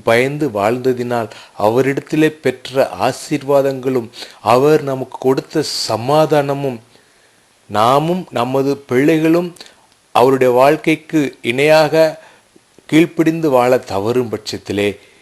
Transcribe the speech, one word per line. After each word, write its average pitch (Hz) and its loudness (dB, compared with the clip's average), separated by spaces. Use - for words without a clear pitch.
பயந்து 135 0
வாழ்ந்ததினால் 120 -2
அவரிடத்திலே 135 0
பெற்ற 127 -2
ஆசீர்வாதங்களும் 131 -2
அவர் 139 2
நமக்கு 135 -8
கொடுத்த 143 -2
சமாதானமும், 139 -2
நாமும் 143 0
நமது 131 -2
பிள்ளைகளும் 160 0
அவருடைய 127 4
வாழ்க்கைக்கு 156 2
இணையாக 151 2
கீழ்ப்படிந்து 160 0
வாழ 127 4
தவறும் 113 -4
பட்சத்திலே, 101 -6